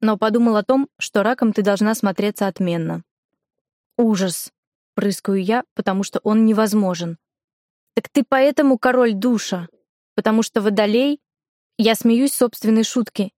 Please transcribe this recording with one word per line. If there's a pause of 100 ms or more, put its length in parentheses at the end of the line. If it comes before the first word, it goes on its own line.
но
подумал
о
том, (100)
что
раком
ты
должна
смотреться
отменно". (920)
"Ужас!" (420)
прыскаю
я, (100)
потому
что
он
невозможен. (800)
"Так
ты
поэтому
король
душа? (460)
Потому
что
водолей?" (580)
Я
смеюсь
собственной
шутке,